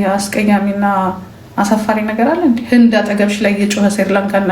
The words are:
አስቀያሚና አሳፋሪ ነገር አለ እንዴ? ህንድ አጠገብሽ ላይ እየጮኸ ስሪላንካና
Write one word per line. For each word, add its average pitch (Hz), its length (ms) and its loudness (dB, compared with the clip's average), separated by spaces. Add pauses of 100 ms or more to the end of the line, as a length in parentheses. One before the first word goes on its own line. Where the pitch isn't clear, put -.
አስቀያሚና 202 800 0 (720)
አሳፋሪ 214 460 0
ነገር 220 260 -2
አለ 339 140 -2
እንዴ? 247 220 2
ህንድ 233 300 4
አጠገብሽ 208 460 0
ላይ 202 120 0
እየጮኸ 202 380 0
ስሪላንካና 196 600 0